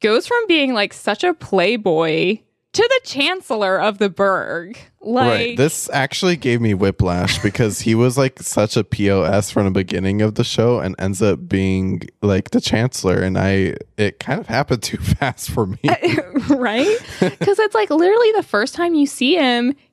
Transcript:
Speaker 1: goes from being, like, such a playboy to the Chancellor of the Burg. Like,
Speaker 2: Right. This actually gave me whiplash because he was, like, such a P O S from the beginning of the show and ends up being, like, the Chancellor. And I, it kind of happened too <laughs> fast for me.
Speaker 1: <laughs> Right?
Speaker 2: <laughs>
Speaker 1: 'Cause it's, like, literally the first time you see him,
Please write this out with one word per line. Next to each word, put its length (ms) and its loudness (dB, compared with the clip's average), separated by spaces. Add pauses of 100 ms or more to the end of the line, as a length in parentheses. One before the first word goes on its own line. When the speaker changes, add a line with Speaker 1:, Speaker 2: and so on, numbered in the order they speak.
Speaker 1:
goes 260 2
from 200 0
being, 260 2
like, 200 -2
such 300 -4
a 100 2
playboy 1040 0 (340)
to 100 2
the 260 2
Chancellor 680 -2
of 200 0
the 100 2
Burg. 680 -2 (220)
Like, 320 0
Speaker 2:
Right. 260 -2
This 360 0
actually 420 0
gave 240 0
me 140 2
whiplash 640 0
because 420 0
he 140 2
was, 220 2
like, 240 0
such 340 0
a 80 2
P 260 0
O 140 2
S 260 0
from 160 0
the 60 2
beginning 500 0
of 140 0
the 80 0
show 360 0
and 200 -4
ends 220 -2
up 260 0
being, 540 0 (200)
like, 300 0
the 80 0
Chancellor. 600 0
And 160 -2
I, 380 0 (220)
it 220 -2
kind 200 -4
of 80 -12
happened 360 -2
too 140 -6
<laughs> 40 -6
fast 480 -2
for 160 0
me. 180 -8
Speaker 1:
<laughs> 60 2 (600)
Right? 480 2 (120)
Speaker 2:
<laughs> 100 -16
Speaker 1:
'Cause 400 2
it's, 160 0
like, 140 0
literally 440 4
the 100 0
first 320 -2
time 200 0
you 100 4
see 300 0
him, 380 2 (200)